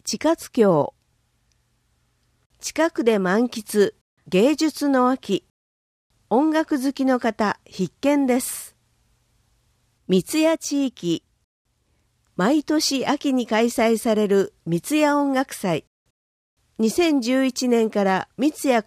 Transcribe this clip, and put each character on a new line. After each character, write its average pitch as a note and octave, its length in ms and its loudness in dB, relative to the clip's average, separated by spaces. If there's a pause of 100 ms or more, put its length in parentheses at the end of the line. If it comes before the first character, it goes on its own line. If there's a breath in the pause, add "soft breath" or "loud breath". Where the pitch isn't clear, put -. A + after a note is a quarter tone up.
地 - 160 -8
下 D#4+ 160 0
津 - 160 -10
峡。 F#3 440 2 (1600)
近 D#4+ 320 -2
く D4+ 140 -6
で A3 140 2
満 G3 300 0
喫、 G#3 440 0 (360)
芸 A#3+ 280 2
術 D4+ 320 -2
の B3+ 220 2
秋。 A3+ 340 -4 (880)
音 C#4+ 200 2
楽 D#4 320 -2
好 C4+ 120 -2
き C4+ 100 -4
の B3+ 160 0
方、 A3 460 -2
必 - 340 -6
見 C#4 240 2
で B3 160 0
す。 - 340 -12 (1300)
三 F#3 160 2
ツ D#4 180 -2
谷 D#4+ 140 2
地 C#4+ 300 -4
域。 E3+ 360 -4 (1120)
毎 C4+ 280 0
年 C#4 400 -2
秋 C#4+ 300 -2
に B3+ 120 -2
開 A3+ 200 0
催 A#3 320 0
さ A3 160 -2
れ G#3+ 120 0
る G3 280 0 (100)
三 E3 160 -2
ツ - 140 -6
谷 D4+ 140 2
音 C#4+ 260 0
楽 - 200 -2
祭。 E3+ 300 -4 (960)
二 A3+ 100 2
千 D4+ 320 2
十 C4 240 0
一 B3+ 240 -2
年 A3+ 220 2
か G3+ 140 -2
ら F#3+ 340 -2
三 C#4+ 140 0
ツ - 180 -4
谷 A#3 160 2